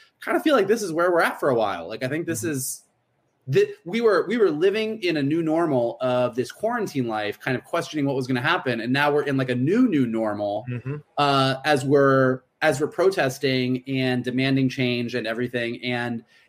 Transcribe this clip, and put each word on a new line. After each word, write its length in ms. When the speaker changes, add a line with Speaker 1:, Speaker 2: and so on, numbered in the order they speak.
Speaker 1:
"Kinda 180
feel 140
like 120
this 160
is 100
where 180
we're 100
at 180
for 100
a 60
while." 320
Like, 160
I 40
think 200
this 140
Speaker 2:
Mm-hmm. 100
Speaker 1:
is, 320
that 200
we 160
were, 260
we 100
were 140
living 500
in 140
a 80
new 180
normal 600
of 340
this 160
quarantine 560
life, 320
kind 160
of 80
questioning 420
what 80
was 140
gonna 140
happen. 400
And 100
now 180
we're 140
in, 140
like, 120
a 60
new, 320
new 180
normal, 640
Speaker 2:
Mm-hmm. 280
Speaker 1:
uh, 460
as 220
we're, 560
as 200
we're 60
protesting 1000
and 340
demanding 460
change 480
and 100
everything. 560
And 440